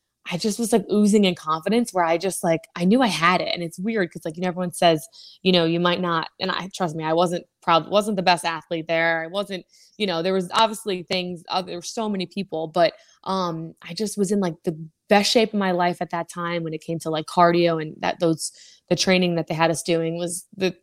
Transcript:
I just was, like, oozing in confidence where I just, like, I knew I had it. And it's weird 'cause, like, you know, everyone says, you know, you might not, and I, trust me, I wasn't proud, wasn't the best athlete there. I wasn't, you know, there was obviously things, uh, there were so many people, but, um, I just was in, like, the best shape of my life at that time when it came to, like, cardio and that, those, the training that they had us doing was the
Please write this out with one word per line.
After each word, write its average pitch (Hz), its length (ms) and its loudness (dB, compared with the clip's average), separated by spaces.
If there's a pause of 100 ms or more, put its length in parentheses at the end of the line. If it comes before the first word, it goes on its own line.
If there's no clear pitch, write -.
(300)
I 180 80 -4
just 208 200 -4
was, 233 140 -4
like, 220 200 4
oozing 208 320 6
in 180 100 4
confidence 196 600 -2
where 180 100 2
I 165 140 2
just, 180 260 -4
like, 165 180 2 (140)
I 170 80 -2
knew 233 180 6
I 240 60 4
had 175 320 2
it. - 140 -6
And 175 80 -4
it's 165 160 -8
weird 202 340 -2
'cause, 165 120 -14
like, 160 120 -8
you 175 60 -10
know, 185 60 0
everyone 175 240 -4
says, 165 340 2 (360)
you 185 100 2
know, 170 120 6
you 170 160 2
might 175 200 2
not, 170 280 -2 (120)
and 190 100 -2
I, 185 240 -6
trust 165 220 -4
me, 160 80 -8
I 160 100 0
wasn't 175 320 0 (160)
proud, 165 280 2
wasn't 202 260 0
the 185 60 -2
best 175 220 2
athlete 165 440 -6
there. 165 360 0
I 165 40 -10
wasn't, 190 380 -6 (320)
you 208 80 -2
know, 165 160 0
there 190 120 0
was 185 180 -2
obviously 208 520 0
things, 180 440 -6
uh, 185 140 -2
there 175 140 -10
were 175 60 -10
so 220 260 -6
many 190 180 -4
people, 160 420 -8
but, 165 260 2 (300)
um, 170 580 -4
I 175 120 -14
just 202 240 -4
was 196 140 0
in, 202 80 2
like, 170 240 -2
the 160 140 -4 (300)
best 202 240 4
shape 220 220 2
of 214 60 -2
my 190 120 0
life 175 300 0
at 170 80 -8
that 170 180 -6
time 170 360 -6
when 160 100 -6
it 156 80 -10
came 165 180 -6
to, 160 100 -6
like, 156 160 -2
cardio 170 560 4
and 156 180 -10
that, - 200 -4
those, 165 320 0 (360)
the 180 80 0
training 180 400 2
that 160 120 -2
they 170 60 -4
had 165 160 4
us 160 120 -2
doing 165 360 -2
was 175 280 -8 (100)
the 190 260 -2